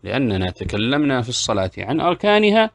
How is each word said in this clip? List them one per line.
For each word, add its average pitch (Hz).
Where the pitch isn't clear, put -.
لأننا 95
تكلمنا 127
في 113
الصلاة 101
عن 117
أركانها 208